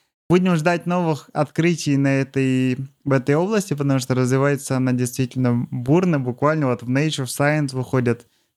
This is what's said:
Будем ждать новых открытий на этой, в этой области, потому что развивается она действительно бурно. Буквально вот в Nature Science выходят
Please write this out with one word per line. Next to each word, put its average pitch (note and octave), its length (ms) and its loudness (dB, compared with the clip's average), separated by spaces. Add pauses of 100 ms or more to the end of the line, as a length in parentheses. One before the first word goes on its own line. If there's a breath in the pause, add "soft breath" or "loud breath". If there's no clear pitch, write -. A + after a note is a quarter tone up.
(280)
Будем F3+ 280 4
ждать F3 300 0
новых E3+ 460 -2
открытий D#3 640 0
на C#3 120 2
этой, C3 720 0 (260)
в C#3 80 0
этой C3+ 220 2
области, F#3 400 0
потому C#3 240 0
что B2+ 160 -2
развивается C3+ 600 0
она B2+ 160 0
действительно B2 760 -2
бурно. D3 500 0
Буквально C#3 460 0
вот B2 160 -2
в A#2+ 80 -6
Nature D3 340 0
Science C#3+ 500 -2
выходят B2 520 -2 (300)